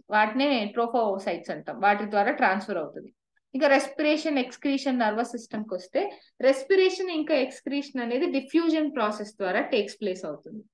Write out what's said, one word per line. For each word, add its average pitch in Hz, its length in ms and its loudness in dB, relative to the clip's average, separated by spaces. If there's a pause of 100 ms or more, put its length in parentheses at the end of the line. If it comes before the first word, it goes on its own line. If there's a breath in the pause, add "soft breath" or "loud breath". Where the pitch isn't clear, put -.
(100)
వాటినే 220 560 2
ట్రోఫోసైట్స్ 208 840 -2
అంటాం, 156 300 -8
వాటి 208 300 2
ద్వారా 208 200 2
ట్రాన్స్‌ఫర్ 202 460 0
అవుతుంది. - 380 -8 (400)
ఇంకా 269 120 2
రెస్పిరేషన్, 302 720 2
ఎక్స్క్రీషన్, 269 600 -2
నర్వస్ 220 320 0
సిస్టమ్ 220 340 -8
కి - 100 -8
వస్తే 359 460 -4 (200)
రెస్పిరేషన్ 370 720 4
ఇంకా 311 240 0
ఎక్స్క్రీషన్ 269 680 -2
అనేది 247 240 0
డిఫ్యూజన్ 302 680 0
ప్రాసెస్ 214 400 -4
ద్వారా 190 260 -2
టేక్స్ 208 400 -2
ప్లేస్ 185 240 -4
అవుతుంది. 196 500 -12